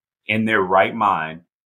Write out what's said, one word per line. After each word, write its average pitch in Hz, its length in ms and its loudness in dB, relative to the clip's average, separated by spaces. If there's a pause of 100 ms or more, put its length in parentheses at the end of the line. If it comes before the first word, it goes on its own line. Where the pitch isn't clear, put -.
(260)
in 110 180 -2
their 110 180 2
right 95 320 2
mind, 85 460 -2 (260)